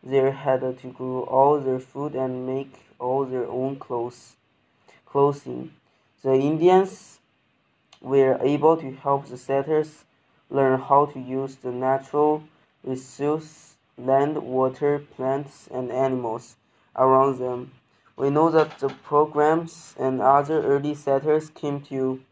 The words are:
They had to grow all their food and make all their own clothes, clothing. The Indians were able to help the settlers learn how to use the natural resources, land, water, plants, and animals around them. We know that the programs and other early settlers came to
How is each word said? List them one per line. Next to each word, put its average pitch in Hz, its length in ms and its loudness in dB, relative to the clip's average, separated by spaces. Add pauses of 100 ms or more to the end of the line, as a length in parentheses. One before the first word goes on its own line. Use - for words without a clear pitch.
They 135 300 2
had 139 280 0
to 127 280 -8
grow 127 340 -8
all 143 380 4
their 131 180 -2
food 139 380 -10
and 127 280 -6
make 135 300 -8 (240)
all 127 260 -2
their 127 220 -6
own 131 300 -4
clothes, 123 580 -10 (720)
clothing. 139 640 -2 (520)
The 135 120 2
Indians 165 880 2 (800)
were 135 420 2
able 147 340 4
to 143 160 -10
help 139 340 -2
the 123 100 -16
settlers 151 680 -4 (460)
learn 135 300 2
how 139 260 4
to 143 120 -12
use 131 380 -8
the 127 160 -10
natural 135 720 -2 (400)
resources, 147 920 -8 (200)
land, 135 420 0
water, 131 600 -2 (160)
plants, 139 560 -6
and 123 180 -6
animals 127 680 -4 (380)
around 131 440 4
them. 127 340 -8 (440)
We 139 140 0
know 156 200 4
that 156 280 2
the 139 100 -4
programs 151 1080 0
and 131 220 -2
other 143 420 2
early 143 320 0
settlers 151 560 -2
came 143 320 -8
to 131 380 -4 (120)